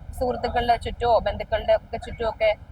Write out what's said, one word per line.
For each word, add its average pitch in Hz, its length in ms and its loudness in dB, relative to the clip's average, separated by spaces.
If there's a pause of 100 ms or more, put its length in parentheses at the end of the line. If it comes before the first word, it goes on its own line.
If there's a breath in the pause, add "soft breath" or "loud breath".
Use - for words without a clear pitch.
(200)
സുഹൃത്തുക്കളുടെ 240 560 0
ചുറ്റുമോ 233 420 2
ബന്ധുക്കളുടെ 214 580 0
ഒക്കെ - 200 -4
ചുറ്റുമോ 220 340 -6
ഒക്കെ, 214 260 2 (160)